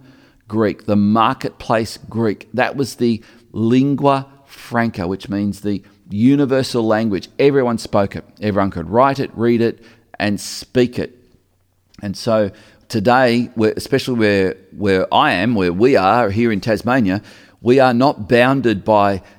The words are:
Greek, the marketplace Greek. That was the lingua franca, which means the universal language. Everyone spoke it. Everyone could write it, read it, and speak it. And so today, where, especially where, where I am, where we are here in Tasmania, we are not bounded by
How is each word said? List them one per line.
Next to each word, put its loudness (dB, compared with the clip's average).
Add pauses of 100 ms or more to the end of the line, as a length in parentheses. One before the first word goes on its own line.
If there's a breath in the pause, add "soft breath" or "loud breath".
(460 soft breath)
Greek, -2
the 0
marketplace 0 (100)
Greek. -4
That -2
was -4
the -2 (300 loud breath)
lingua 0 (180)
franca, -6
which -6
means -4
the -4 (300 soft breath)
universal 0
language. -2 (100)
Everyone 2
spoke -2
it. -14 (160)
Everyone -2
could -8
write 2
it, -8
read 0
it, -2 (380 soft breath)
and -2
speak -4
it. -8 (840)
And -8
so -2 (380 soft breath)
today, 2
where, 2
especially -4
where, 2 (200)
where 0
I 2
am, 0
where 0
we 2
are 2
here 0
in -2
Tasmania, -2 (400 loud breath)
we 4
are 4
not 0
bounded 2
by 2 (160 loud breath)